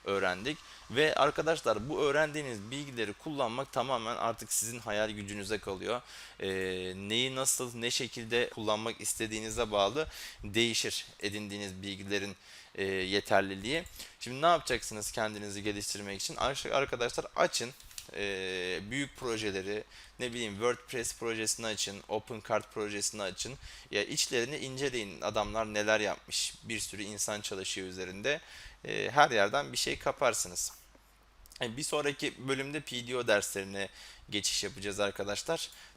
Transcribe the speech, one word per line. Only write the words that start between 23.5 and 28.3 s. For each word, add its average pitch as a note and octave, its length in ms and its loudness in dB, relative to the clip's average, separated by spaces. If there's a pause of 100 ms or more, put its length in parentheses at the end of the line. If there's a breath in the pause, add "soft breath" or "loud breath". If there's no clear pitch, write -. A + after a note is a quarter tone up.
Ya G#2 120 2
içlerini C3 540 0
inceleyin. B2 640 -2
Adamlar G#2+ 520 0
neler G#2+ 260 6
yapmış. - 540 -2 (100)
Bir A2 160 -4
sürü G2+ 240 -4
insan G#2 380 -2
çalışıyor F#2+ 460 -4
üzerinde. F#2+ 540 -2 (440 loud breath)